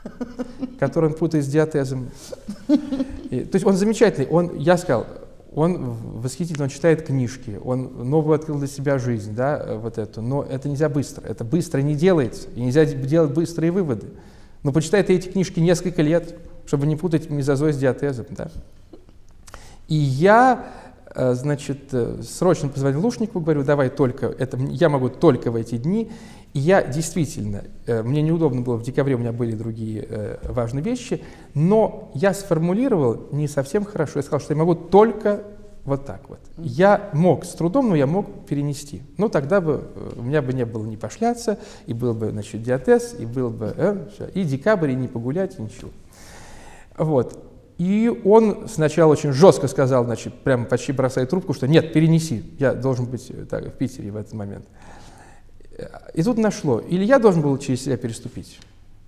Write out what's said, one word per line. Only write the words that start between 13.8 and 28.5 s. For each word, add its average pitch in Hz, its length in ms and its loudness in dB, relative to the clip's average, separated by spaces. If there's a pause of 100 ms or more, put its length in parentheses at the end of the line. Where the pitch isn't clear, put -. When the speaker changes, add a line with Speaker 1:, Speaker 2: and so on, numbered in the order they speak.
Speaker 1:
Но 143 80 0
почитай 160 320 4
ты 190 100 4
эти 180 140 2
книжки 175 320 -2
несколько 165 420 2
лет, 160 340 2 (300)
чтобы 143 220 0
не 156 80 0
путать 160 340 -2
мезозой 147 440 2
с 135 40 -4
диатезом, 131 520 0
да. - 200 -10 (1400)
И 160 60 0
я, 190 680 4 (500)
э, 127 200 2
значит, 139 580 -4
э, 117 300 -2
срочно 156 460 0
позвонил 135 320 -2
Лушникову, 214 400 -2
говорю: 151 220 0
«Давай 139 260 2
только, 123 380 0
это - 300 -6
м-, 135 140 -2
я 147 180 4
могу 131 200 0
только 127 420 2
в 117 40 0
эти 117 220 -4
дни». 190 340 -2 (420)
И 143 60 -4
я 170 240 4
действительно, 127 800 -4 (240)
э, 113 160 0
мне 139 180 0
неудобно 156 400 2